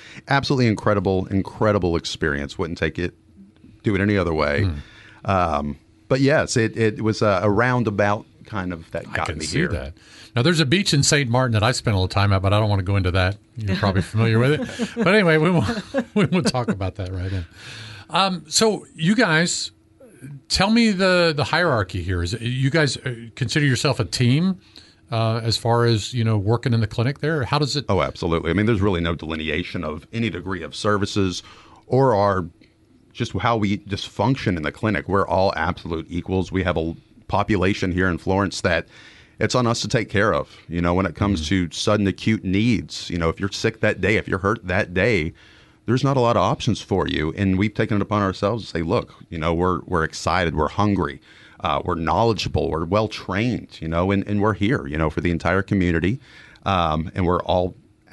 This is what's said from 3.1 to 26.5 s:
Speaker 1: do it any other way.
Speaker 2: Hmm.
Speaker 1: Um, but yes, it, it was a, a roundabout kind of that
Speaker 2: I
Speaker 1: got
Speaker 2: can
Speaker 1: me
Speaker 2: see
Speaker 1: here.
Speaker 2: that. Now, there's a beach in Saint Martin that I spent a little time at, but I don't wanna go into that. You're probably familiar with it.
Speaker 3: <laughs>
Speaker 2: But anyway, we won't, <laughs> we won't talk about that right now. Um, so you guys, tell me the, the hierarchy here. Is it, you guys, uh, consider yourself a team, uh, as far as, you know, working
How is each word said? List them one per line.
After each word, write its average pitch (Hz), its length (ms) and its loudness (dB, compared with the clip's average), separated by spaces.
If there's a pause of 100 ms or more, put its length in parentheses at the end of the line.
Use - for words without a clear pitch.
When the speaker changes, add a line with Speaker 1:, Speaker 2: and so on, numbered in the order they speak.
Speaker 1:
do 104 120 2
it 92 60 2
any 104 160 4
other 85 160 2
way. 73 320 2
Speaker 2:
Hmm. 78 120 -2 (460)
Speaker 1:
Um, 76 540 0 (320)
but 131 100 2
yes, 135 380 2
it, 113 180 0
it 110 260 0
was 110 200 0
a, 101 220 4
a 107 60 2
roundabout 107 760 2 (180)
kind 92 300 -6
of 82 180 -12
that - 160 -8
Speaker 2:
I - 80 -10
Speaker 1:
got 80 120 -2
Speaker 2:
can 80 100 -6
Speaker 1:
me 78 80 -8
Speaker 2:
see 90 140 -4
Speaker 1:
here. - 100 0
Speaker 2:
that. 67 240 -6 (420)
Now, 120 60 2
there's 160 180 2
a 160 60 2
beach 175 280 0
in 139 100 4
Saint 143 260 2
Martin 123 240 2
that 107 100 2
I 120 80 4
spent 117 220 -2
a 98 40 2
little 92 120 2
time 101 240 2
at, 95 80 2
but 98 100 2
I 104 80 4
don't 107 100 2
wanna 98 140 2
go 98 140 0
into 90 140 2
that. 92 260 2 (180)
You're 110 220 -2
probably 98 240 2
familiar 113 360 2
with 139 220 4 (220)
it. 220 140 -2
Speaker 3:
<laughs> - 60 -
Speaker 2:
But 185 140 4
anyway, 170 220 4
we 156 120 4
won't, 185 440 0
<laughs> 269 220 -4
we 208 100 4
won't 180 240 0
talk 123 180 -2
about 95 280 -4
that 92 180 -8
right 92 180 -6
now. 92 120 -4 (640)
Um, 180 400 -2
so 220 360 0 (100)
you 165 200 0
guys, 175 560 2 (760)
tell 190 200 2
me 226 220 4
the, 180 440 2
the 143 100 0
hierarchy 131 580 0
here. 87 200 -2
Is 87 100 -2
it, 123 80 -6
you 127 280 0
guys, 151 280 2
uh, 123 180 -8 (200)
consider 147 300 0
yourself 131 340 2
a 110 60 0
team, 160 540 2 (520)
uh, 113 320 0
as 113 140 0
far 117 280 2
as, 113 280 0
you 117 100 0
know, 110 140 2
working 113 360 0